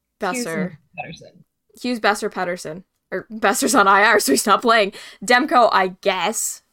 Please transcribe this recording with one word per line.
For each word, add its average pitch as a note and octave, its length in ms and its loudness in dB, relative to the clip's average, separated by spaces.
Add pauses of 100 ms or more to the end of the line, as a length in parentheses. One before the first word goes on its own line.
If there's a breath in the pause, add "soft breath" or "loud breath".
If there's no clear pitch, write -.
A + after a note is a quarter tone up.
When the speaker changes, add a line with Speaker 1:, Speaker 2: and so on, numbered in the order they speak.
(300)
Speaker 1:
Hughes A#3 240 -8
and F3+ 160 -6
Speaker 2:
Besser. - 100 -20 (180)
Speaker 1:
Pettersson. - 460 -20 (380)
Speaker 2:
Hughes, B3 180 -6
Besser, A3+ 300 -2
Pettersson. F3+ 540 -10 (280)
Or F#3 180 -8
Besser's A3+ 460 0
on G3 120 4
I G3+ 160 6
R, A3 160 4
so C4+ 140 -2
he's - 140 0
not G3+ 160 4
playing. A3+ 300 2 (300 loud breath)
Demko, B3 480 4
I F#3+ 180 0 (120)
guess, F#3+ 720 -4